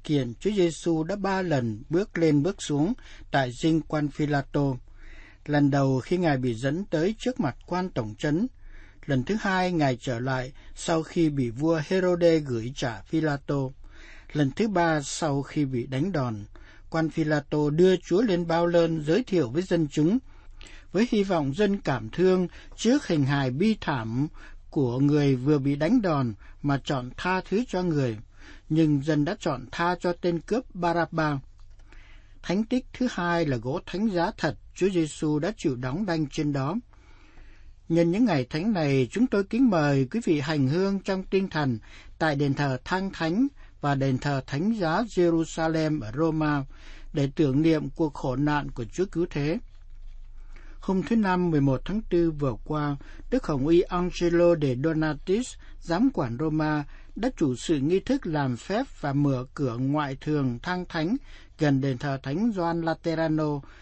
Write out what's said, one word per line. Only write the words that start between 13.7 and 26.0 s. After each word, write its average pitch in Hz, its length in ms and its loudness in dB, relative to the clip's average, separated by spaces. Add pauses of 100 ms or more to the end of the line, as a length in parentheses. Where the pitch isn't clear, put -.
Lần 147 180 2
thứ 214 180 0
ba, 170 320 2
sau 139 420 -2
khi 147 220 -2
bị 131 220 -2
đánh 139 260 -2
đòn, 127 220 -2 (560)
quan 160 200 0
Phi-la-tô 151 600 0
đưa 180 260 6
Chúa 180 260 2
lên 175 240 2
bao 165 200 2
lơn 165 380 4
giới 180 200 2
thiệu 151 260 2
với 156 120 -2
dân 170 260 2
chúng, 165 300 4 (720)
với 226 180 2
hy 208 120 4
vọng 156 320 0
dân 202 260 2
cảm 110 300 -2
thương 185 380 4 (280)
trước 269 300 2
hình 151 180 2
hài 139 260 2
bi 208 300 2
thảm 127 480 -2 (420)
của 127 280 0
người 143 380 4
vừa 143 220 2
bị 139 180 0
đánh 214 260 2